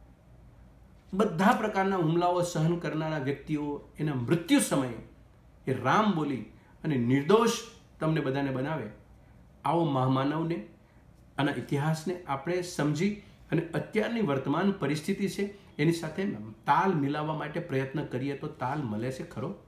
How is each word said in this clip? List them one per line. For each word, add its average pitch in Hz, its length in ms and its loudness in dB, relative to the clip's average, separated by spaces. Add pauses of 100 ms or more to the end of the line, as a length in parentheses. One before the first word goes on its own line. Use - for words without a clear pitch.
(1120)
બધા 190 380 4
પ્રકારના 196 460 2
હુમલાઓ 175 440 2
સહન 165 360 2
કરનારા 156 400 -2
વ્યક્તિઓ 147 720 -4 (100)
એના 151 140 0
મૃત્યુ 160 460 2
સમયે 131 360 0 (720)
એ 135 60 0
રામ 160 380 2
બોલી 139 300 0 (420)
અને 151 140 0
નિર્દોષ 143 520 4 (500)
તમને 156 220 0
બધાને 139 300 -2
બનાવે, 131 380 -4 (760)
આવો 165 200 2
મહામાનવને, 143 840 0 (720)
આના 143 140 2
ઇતિહાસને 156 760 -2
આપણે 175 340 -2
સમજી 160 600 0 (280)
અને 127 100 2
અત્યારની 220 600 -2
વર્તમાન 147 500 2
પરિસ્થિતિ 190 580 -2
છે - 480 -6
એની 156 140 4
સાથે 165 400 -2 (340)
તાલ 175 280 4
મિલાવવા 151 420 0
માટે 147 240 -6
પ્રયત્ન 135 460 -4
કરીએ 139 320 -6
તો 151 100 -10
તાલ 135 360 -6
મળે 110 280 -4
છે - 180 -10
ખરો? 196 260 -8 (120)